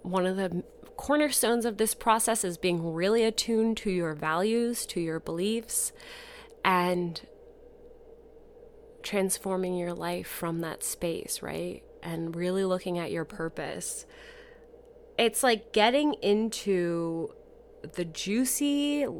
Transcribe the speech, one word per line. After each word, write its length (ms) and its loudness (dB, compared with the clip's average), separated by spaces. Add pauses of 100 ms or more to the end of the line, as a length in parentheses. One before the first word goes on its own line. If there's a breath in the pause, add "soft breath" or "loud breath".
one 240 0
of 120 0
the 260 -2 (320)
cornerstones 680 2
of 100 0
this 180 2
process 520 2
is 120 -2
being 360 0
really 320 4
attuned 500 2
to 160 -2
your 220 0
values, 720 0
to 160 -4
your 180 -2
beliefs, 720 -2 (720 loud breath)
and 560 2 (1800)
transforming 720 -2
your 180 -2
life 340 -6
from 340 -4
that 200 -6
space, 600 -4
right? 420 -8 (180)
And 320 -6
really 300 0
looking 340 0
at 140 -4
your 140 -2
purpose. 800 -6 (1120 loud breath)
It's 260 2
like 300 2
getting 480 6
into 1120 0 (640)
the 100 -2
juicy 1000 0 (140)